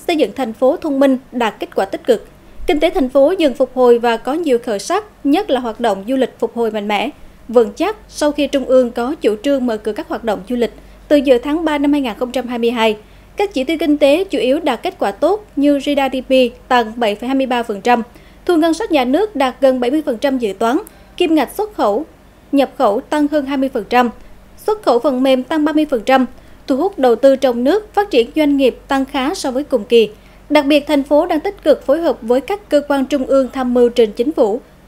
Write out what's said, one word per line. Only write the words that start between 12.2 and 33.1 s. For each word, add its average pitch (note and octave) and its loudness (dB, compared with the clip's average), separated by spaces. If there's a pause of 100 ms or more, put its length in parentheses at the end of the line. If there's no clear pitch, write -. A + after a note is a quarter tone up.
trăm B3 -4
hai A#3+ -6
mươi A#3 2
hai. A3 0 (400)
Các G4+ -2
chỉ C4 -2
tiêu D#4+ -4
kinh D4+ 2
tế D4+ 4
chủ E4+ -4
yếu C4+ 0
đạt D4 -4
kết - -6
quả G#3 -2
tốt F#4+ -2 (100)
như C#4+ 2
G C4+ -8
D C4+ -2 (120)
P - -4 (360)
tăng A#3+ 0
bảy A3+ -2
phẩy A#3+ -10
hai C4 -2
mươi C4+ 0
ba A#3+ -2
phần G3+ -8
trăm, A#3+ 2 (420)
thu F4+ 2
ngân E4 2
sách G4+ -4
nhà C#4 2
nước E4+ 0
đạt C4 -2
gần C4 2
bảy B3 -2
mươi D#4 0
phần B3 -4
trăm C4+ -2
dự A3+ -4
toán, A#3 0 (400)
kim E4+ 0
ngạch C#4+ -2
xuất G#4+ -6
khẩu, B3 0 (460)
nhập C#4 2
khẩu A#3 0
tăng D4+ -2
hơn D4 -2
hai C#4 -4
mươi C4+ -2
phần G#3 -6
trăm, B3 2 (480)
xuất G#4 -4
khẩu B3 2
phần B3+ 0
mềm C4 2
tăng D4+ -2
ba D#4 0
mươi D4+ 2
phần A#3 -2
trăm, C4 2 (420)
thu C4 0
hút F4+ -4
đầu B3 4
tư C4+ 4
trong B3 0
nước, F#4 0
phát G4+ -2
triển A#3 2
doanh D4 2
nghiệp B3+ 2 (100)
tăng C4+ -2
khá C#4+ -4
so D4 -6
với B3+ -4
cùng B3+ -2
kỳ. A3+ 4 (400)
Đặc D4 4
biệt, C#4+ 0
thành C#4+ 0
phố D4+ 2
đang F4 -2
tích G4+ -8
cực D4+ 2
phối D#4 0
hợp E4 -2
với A#3+ 0
các G4+ -8
cơ D4 2
quan C#4 -2
trung C4 -2